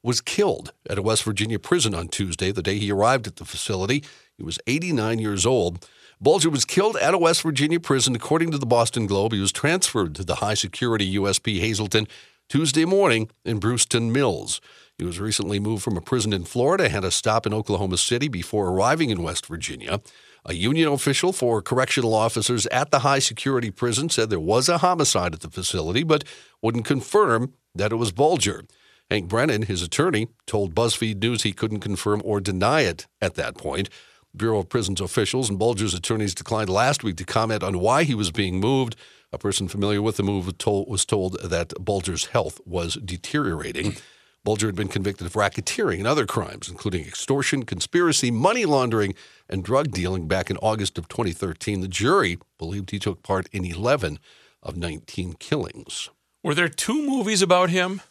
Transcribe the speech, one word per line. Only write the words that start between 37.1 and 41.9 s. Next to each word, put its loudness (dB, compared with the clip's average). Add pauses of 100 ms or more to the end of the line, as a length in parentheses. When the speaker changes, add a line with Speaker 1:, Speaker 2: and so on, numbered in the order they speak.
Speaker 1:
to -8
comment 0
on -2
why 4
he 0
was 0
being -2
moved. 2 (360)
A -10
person -2
familiar 0
with 0
the 0
move -2
told, 0
was -2
told 0
that -2 (100)
Bulger's -2